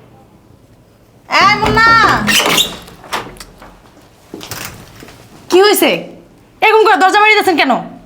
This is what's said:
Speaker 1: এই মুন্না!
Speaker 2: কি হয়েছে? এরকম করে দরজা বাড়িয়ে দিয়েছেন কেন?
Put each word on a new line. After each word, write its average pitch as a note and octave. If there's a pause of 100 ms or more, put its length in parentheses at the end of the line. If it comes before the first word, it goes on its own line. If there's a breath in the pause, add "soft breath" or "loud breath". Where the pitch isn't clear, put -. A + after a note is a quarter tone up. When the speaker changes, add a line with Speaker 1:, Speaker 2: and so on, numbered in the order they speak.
(1400)
Speaker 1:
এই G4+
মুন্না! A4 (3500)
Speaker 2:
কি F4
হয়েছে? F#4+ (720)
এরকম A4
করে G#4
দরজা F#4+
বাড়িয়ে G#4+
দিয়েছেন F#4+
কেন? C#4 (340)